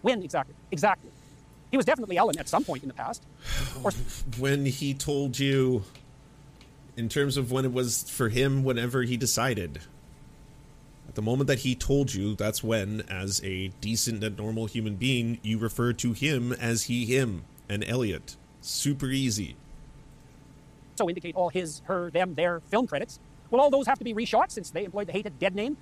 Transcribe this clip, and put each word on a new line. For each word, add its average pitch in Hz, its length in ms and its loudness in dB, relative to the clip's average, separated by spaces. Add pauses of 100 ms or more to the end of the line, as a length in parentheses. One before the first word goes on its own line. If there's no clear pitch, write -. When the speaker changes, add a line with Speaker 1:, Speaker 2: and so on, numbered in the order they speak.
Speaker 1:
When 220 200 2
exactly? 147 340 -2 (160)
Exactly. 185 380 2 (640)
He 269 60 4
was 262 80 4
definitely 220 320 2
Ellen 190 220 6
at 139 100 -8
some 233 140 2
point 139 200 -2
in 139 60 -6
the 127 60 -10
past. - 280 -8 (600)
Or 202 80 2 (240)
Speaker 2:
<sighs> 117 220 -4
When 139 280 2
he 139 280 -2
told 139 460 -2
you, 131 440 2 (1120)
in 117 120 -2
terms 143 280 2
of 127 140 0
when 131 120 2
it 131 80 2
was 123 380 -2
for 120 200 0
him, 135 340 2
whenever 123 400 0
he 120 140 0
decided. 107 600 -2 (1300)
At - 80 -14
the 110 60 -4
moment 127 260 2
that 135 120 4
he 127 140 2
told 139 400 2
you, 101 220 -2
that's 107 280 -2
when, 107 460 0
as 95 340 -4
a 95 260 -4 (120)
decent 107 420 -2
and 104 140 -4
normal 110 300 -4
human 107 280 -4
being, 120 460 0
you 110 160 0
refer 117 360 0
to 120 200 0
him 127 400 0
as 117 300 0
he, 120 220 -2
him, 120 380 0 (240)
and 104 160 -4
Elliot. 110 520 -4 (260)
Super 139 460 -4
easy. 113 480 -2 (1400)
Speaker 1:
So 185 120 2
indicate 175 260 -6
all 180 140 2
his, 165 360 -4
her, 175 260 -2
them, 175 240 2
their 170 260 2
film 233 260 2
credits. - 320 -6 (320)
Will 240 80 6
all 285 120 8
those 269 160 4
have 269 100 2
to - 60 -10
be 226 100 -4
reshot 226 380 2
since 190 180 -8
they 202 160 -2
employed 185 220 -4
the 165 40 -8
hated 190 280 -4
dead 185 160 2
name? 240 260 -2